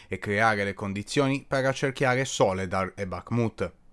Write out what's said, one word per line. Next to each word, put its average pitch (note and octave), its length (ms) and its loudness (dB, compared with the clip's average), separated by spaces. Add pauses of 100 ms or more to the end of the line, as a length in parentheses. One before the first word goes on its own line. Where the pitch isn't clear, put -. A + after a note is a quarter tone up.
e G2 100 -4
creare G#2 460 2
le G2 100 -2
condizioni C3+ 760 -2
per C3+ 180 0
accerchiare C3+ 600 0
Soledar F#2+ 680 0
e G2+ 100 -6
Bakhmut. F#2+ 680 -2 (220)